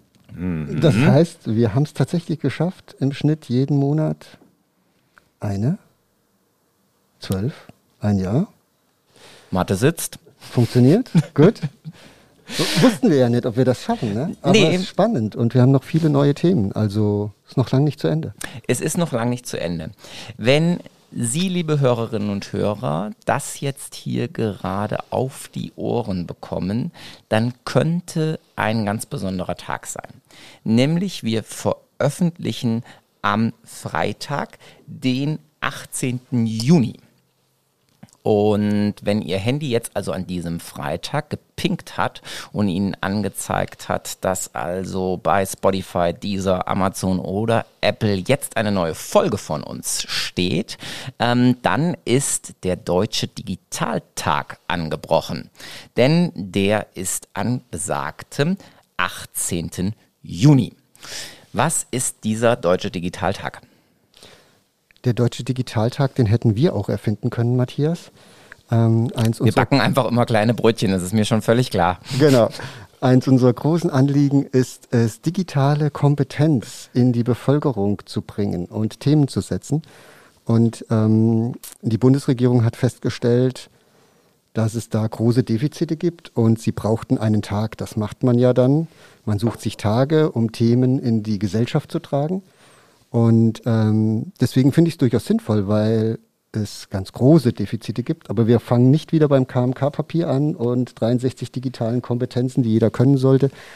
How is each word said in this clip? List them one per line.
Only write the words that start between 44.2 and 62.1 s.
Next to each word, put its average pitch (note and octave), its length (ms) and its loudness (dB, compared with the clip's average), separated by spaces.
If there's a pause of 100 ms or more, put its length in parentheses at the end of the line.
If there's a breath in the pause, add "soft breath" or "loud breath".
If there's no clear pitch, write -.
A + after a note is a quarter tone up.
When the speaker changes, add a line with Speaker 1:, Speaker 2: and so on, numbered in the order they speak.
Speaker 1:
dass F#2 300 -4
also F#2 680 -4
bei F#2+ 240 2
Spotify, F#2+ 720 -2
Deezer, F#2+ 540 -2
Amazon F#2 500 0
oder A2 480 -2 (140)
Apple G#2 340 0
jetzt F#2+ 420 -2
eine G#2+ 140 -2
neue F#2+ 240 0
Folge D3 440 0
von - 260 -8
uns - 420 -8
steht, - 720 -4 (400 loud breath)
ähm, B2 440 2
dann C3+ 420 0
ist - 480 -2 (100)
der F2+ 140 -2
Deutsche F2+ 500 -2
Digitaltag - 1400 -6
angebrochen. D#2+ 840 -2 (460 loud breath)
Denn D#3+ 400 4
der G2 580 -2
ist - 400 -8
an A#2+ 280 -4 (100)
besagtem D#2 840 -4 (400 loud breath)
achtzehnten F2+ 1000 -4 (280 soft breath)
Juni. A2+ 520 4 (800 loud breath)
Was - 380 -2
ist - 320 -6